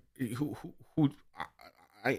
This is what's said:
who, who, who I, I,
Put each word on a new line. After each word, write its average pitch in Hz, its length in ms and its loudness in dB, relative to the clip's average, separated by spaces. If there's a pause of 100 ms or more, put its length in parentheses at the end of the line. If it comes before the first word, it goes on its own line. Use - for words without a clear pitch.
(180)
who, 120 420 -4
who, 175 140 -14 (220)
who 147 140 6 (920)
I, 127 60 4
I, 139 80 4